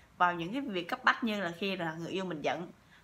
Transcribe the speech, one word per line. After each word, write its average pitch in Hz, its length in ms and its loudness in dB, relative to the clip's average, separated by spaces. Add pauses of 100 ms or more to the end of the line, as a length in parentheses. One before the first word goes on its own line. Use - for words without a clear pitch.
(180)
vào 175 160 6
những 170 200 -2
cái 277 80 -2
việc 180 280 -2
cấp 233 140 -2
bách, - 200 4
như 208 180 0
là 170 180 0
khi 196 160 0
là 165 240 -2
người 165 120 -4
yêu 190 140 -2
mình 170 160 -4
giận 147 300 -2 (320)